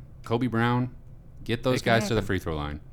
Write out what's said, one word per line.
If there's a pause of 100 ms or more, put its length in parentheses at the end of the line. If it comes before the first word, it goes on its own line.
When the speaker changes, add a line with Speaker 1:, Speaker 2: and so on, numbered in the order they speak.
(240)
Speaker 1:
Kobe
Brown. (520)
Get
those
Speaker 2:
It
can
Speaker 1:
guys
to
the
Speaker 2:
happen.
Speaker 1:
free
throw
line. (120)